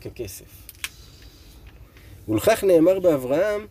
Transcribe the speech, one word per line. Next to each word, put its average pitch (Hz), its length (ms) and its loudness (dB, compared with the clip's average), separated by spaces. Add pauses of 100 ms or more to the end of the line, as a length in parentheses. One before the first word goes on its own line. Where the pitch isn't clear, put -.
ככסף. - 440 -14 (1800)
ולכך 202 360 0
נאמר 185 360 4
באברהם, 180 720 0